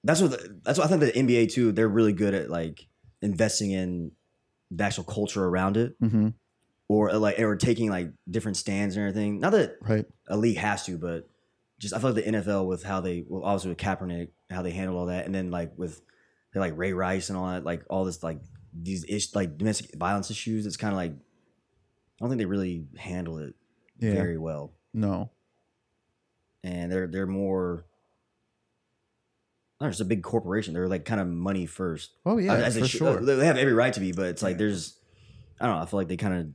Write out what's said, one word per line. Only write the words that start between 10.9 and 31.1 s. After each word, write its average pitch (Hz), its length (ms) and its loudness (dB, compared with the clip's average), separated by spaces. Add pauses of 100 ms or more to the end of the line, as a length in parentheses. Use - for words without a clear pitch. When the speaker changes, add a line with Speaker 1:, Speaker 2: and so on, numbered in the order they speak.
Speaker 1:
but 85 320 -6 (500)
just 101 140 -8
I 104 60 -4
feel 131 120 2
like 107 120 0
the - 40 -2
N 110 80 2
F 98 120 -2
L 98 180 2
with 92 180 -4
how 98 180 -4
they, 87 260 -4
well, 92 160 -6
obviously 95 260 0
with 85 80 -4
Kaepernick, 90 520 -4 (200)
how 92 120 -6
they 87 100 -2
handle 92 260 -4
all 90 100 -2
that, 90 180 -4
and 95 100 -6
then, 92 160 -4
like, 85 260 -6
with, 85 240 -8 (540)
like, 90 220 0
Ray 92 160 -2
Rice 92 360 -2
and 95 80 -4
all 92 100 -2
that, 90 180 -6
like, 85 240 -4
all 95 160 0
this, 90 180 -6
like, 80 160 -6 (340)
these 85 340 -6
ish-, - 280 -4
like, 82 220 0
domestic 104 400 -2
violence 95 340 -2
issues. 110 340 -4
It's 95 120 -8
kinda 104 180 -2
like 87 160 -2
I 73 40 -12 (1120)
don't 120 40 -2
think 127 100 -2
they 110 60 0
really 90 400 -4 (100)
handle 87 440 -8
it 73 140 -12 (460)
Speaker 2:
Yeah. 110 140 2
Speaker 1:
very 90 240 0
well. 80 340 -8 (220)
Speaker 2:
No. 101 380 -2 (1300)
Speaker 1:
And 87 260 -4
they're, 92 180 -2
they're 95 200 -4
more, 92 580 -2 (1900)
I 143 60 -2
don't - 40 2
know, - 20 0
just 92 100 -4
a 104 40 0
big 92 180 0
corporation. 98 500 0
They're, 90 140 0
like, 92 180 0
kinda 104 200 0